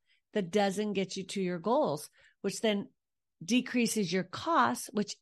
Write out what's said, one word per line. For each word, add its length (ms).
that 180
doesn't 440
get 240
you 80
to 160
your 180
goals, 500
which 220
then 260
decreases 680
your 120
costs, 680
which 300